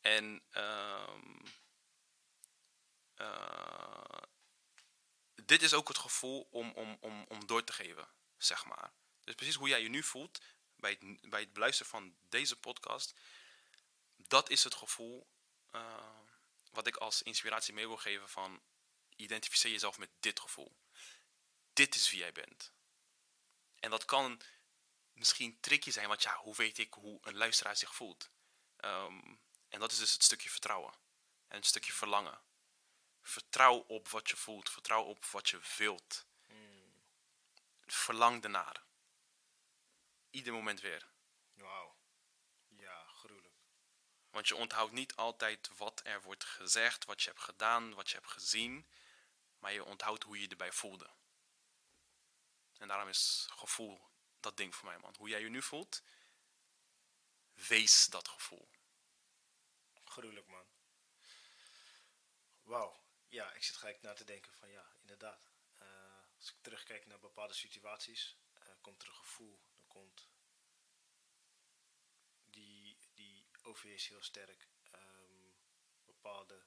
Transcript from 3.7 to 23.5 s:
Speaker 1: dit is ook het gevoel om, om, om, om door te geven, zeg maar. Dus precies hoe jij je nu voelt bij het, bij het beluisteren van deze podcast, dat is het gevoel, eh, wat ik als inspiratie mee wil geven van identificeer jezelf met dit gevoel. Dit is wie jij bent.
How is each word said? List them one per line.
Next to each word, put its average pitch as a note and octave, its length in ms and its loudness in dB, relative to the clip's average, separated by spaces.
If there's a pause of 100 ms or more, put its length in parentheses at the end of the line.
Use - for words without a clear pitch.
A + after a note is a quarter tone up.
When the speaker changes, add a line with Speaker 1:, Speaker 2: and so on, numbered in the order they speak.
Speaker 1:
dit D3 280 8
is D#3 120 8
ook D3+ 140 6
het C3+ 100 0
gevoel C3+ 520 -2
om, A#2 220 -6
om, G#2+ 280 -8
om, G#2+ 280 -10
om G#2 180 -10
door A#2 180 4
te - 80 -6
geven, E2+ 360 -8 (280)
zeg - 280 2
maar. - 280 -12 (320)
Dus A2+ 100 -10
precies D3 200 -2
hoe C#3 140 -2
jij B2 140 4
je A2 60 -2
nu C#3 140 -4
voelt - 380 -6 (360)
bij G2+ 140 0 (100)
het, G2+ 300 -16
bij G#2 100 -2
het G#2+ 120 -8
beluisteren A2+ 380 2
van F#2+ 260 -10 (120)
deze B2+ 280 0
podcast, - 580 -6 (1000)
dat - 340 6
is C3+ 140 8
het B2+ 100 0
gevoel, A#2+ 560 -6 (400)
eh, A2+ 480 -12 (520)
wat A2+ 160 -2
ik A#2+ 100 0
als - 260 0
inspiratie A2 520 -2
mee A2 120 -4
wil A2+ 100 -6
geven G2+ 320 -4
van F#2 340 -8 (540)
identificeer A2 560 2
jezelf G#2 260 0
met G2 120 -10 (100)
dit - 200 2
gevoel. - 360 -10 (960)
Dit C#3 220 8
is - 160 8
wie G2 100 0
jij F2 120 -4
bent. - 400 -12 (1080)